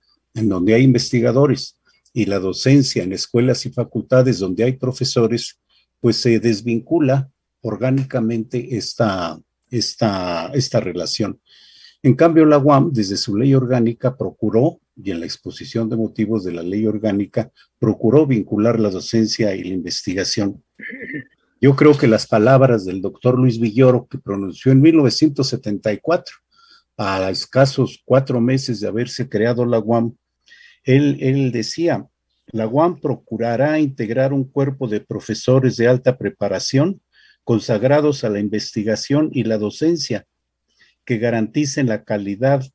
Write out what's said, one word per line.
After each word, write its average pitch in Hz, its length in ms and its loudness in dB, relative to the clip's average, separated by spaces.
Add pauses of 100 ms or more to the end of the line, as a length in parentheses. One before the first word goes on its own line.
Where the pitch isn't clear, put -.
(340)
en 110 140 -2
donde 95 240 0
hay 120 100 6
investigadores, 123 920 2 (380)
y 107 100 0
la 98 140 -4
docencia 120 640 2
en 92 100 -6
escuelas 123 540 -2
y 113 40 -10
facultades 123 680 0
donde 92 260 -2
hay 131 80 0
profesores, 123 880 -2 (400)
pues 113 160 2
se 113 240 2
desvincula 120 880 0 (320)
orgánicamente 117 1160 -4
esta, 92 600 -4 (320)
esta, 92 840 -4
esta 131 260 -2
relación. 87 580 -6 (640)
En 131 120 4
cambio, 160 300 6
la 147 140 6
uam, 143 340 4
desde 101 240 -2
su 98 200 -4
ley 135 180 2
orgánica, 127 640 0
procuró, 110 640 -4 (220)
y 95 80 -8
en 85 100 -6
la 85 60 -8
exposición - 640 -8
de 123 60 -6
motivos 110 480 -2
de 90 80 -6
la 85 100 -8
ley 101 240 -2
orgánica, 104 640 -4 (300)
procuró 113 460 2
vincular 113 520 0
la 104 120 0
docencia 107 680 -2
y 92 80 -10
la 92 100 -8
investigación. 92 880 -6 (1000)
Yo 139 140 6
creo 147 240 6
que 131 80 2
las 110 220 2
palabras 120 560 4
del 92 160 -6
doctor 123 360 -2
Luis 123 220 2
Villoro, 123 480 2
que 135 120 -14
pronunció 98 520 -4
en 135 120 6
mil 160 140 6
novecientos 143 520 2
setenta 107 440 -4
y 95 60 -6
cuatro, - 380 -4 (600)
a 95 340 -4
escasos 135 760 0
cuatro 135 360 0
meses 127 380 -2
de 101 100 -4
haberse 117 400 -6
creado 117 380 0
la 120 140 0
uam, 117 340 0 (720)
él, 143 360 4
él 135 300 0
decía, 117 560 -4 (460)
"La 110 160 -2
uam 156 320 0
procurará 127 800 -2
integrar 135 520 -2
un 139 120 0
cuerpo 135 420 -4
de 107 140 -4
profesores 117 760 0
de 117 120 2
alta 127 280 2
preparación 101 840 -2 (420)
consagrados 131 800 0
a 117 60 -2
la 101 100 -2
investigación 107 920 -2
y 127 100 -2
la 110 160 -2
docencia, 117 680 -4 (800)
que 120 140 -4
garanticen 120 680 -2
la 110 160 -2
calidad 113 600 -2 (100)